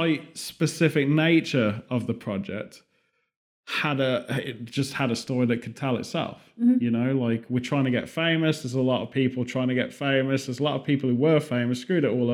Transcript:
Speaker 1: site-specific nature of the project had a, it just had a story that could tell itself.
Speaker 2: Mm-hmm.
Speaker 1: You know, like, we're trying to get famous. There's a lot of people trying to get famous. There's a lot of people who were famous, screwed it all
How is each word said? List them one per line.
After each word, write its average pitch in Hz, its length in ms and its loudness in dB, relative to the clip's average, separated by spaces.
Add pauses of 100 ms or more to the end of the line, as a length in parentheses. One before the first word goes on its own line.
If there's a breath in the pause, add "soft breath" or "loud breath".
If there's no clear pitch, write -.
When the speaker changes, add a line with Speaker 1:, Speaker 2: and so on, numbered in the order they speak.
Speaker 1:
site-specific 151 1000 0
nature 147 840 2
of 117 180 -2
the 113 60 0
project 98 680 -8 (880)
had 147 320 -2
a, 131 300 0
it 120 360 -6
just 135 280 -4
had 135 160 -2
a 113 60 0
story 127 320 -2
that 117 160 0
could 113 120 -12
tell 127 220 -2
itself. - 440 -6 (200)
Speaker 2:
Mm-hmm. 247 220 4
Speaker 1:
You 117 80 2
know, 120 240 0
like, 117 340 0
we're 123 140 0
trying 139 220 0
to 131 60 2
get 120 160 0
famous. 160 540 0
There's 123 140 -6
a 131 60 2
lot 127 200 2
of 117 100 -6
people 127 340 0
trying 127 240 -2
to 127 60 0
get 123 180 0
famous. 135 520 0
There's 127 140 -6
a 143 40 -2
lot 147 160 0
of - 60 -10
people 139 240 0
who 123 60 2
were 151 240 4
famous, 123 400 -2
screwed 175 240 0
it 117 80 2
all 120 220 2